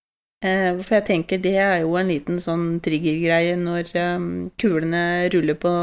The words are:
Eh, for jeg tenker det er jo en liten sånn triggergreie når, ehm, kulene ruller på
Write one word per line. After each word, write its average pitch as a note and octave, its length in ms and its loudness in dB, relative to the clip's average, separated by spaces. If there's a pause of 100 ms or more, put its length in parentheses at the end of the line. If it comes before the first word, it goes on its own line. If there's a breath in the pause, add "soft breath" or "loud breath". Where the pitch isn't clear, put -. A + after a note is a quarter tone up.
(420)
Eh, F#3+ 360 2
for F#3+ 180 0
jeg G#3 100 4
tenker F#3 360 0
det F#3+ 160 2
er G3 240 4
jo E3 160 0
en F#3+ 100 0
liten E3+ 320 -2
sånn E3+ 400 -2
triggergreie E3 760 0
når, E3+ 380 -4
ehm, F3 600 -4
kulene F3 760 0
ruller D#3 220 2
på F3 160 0 (120)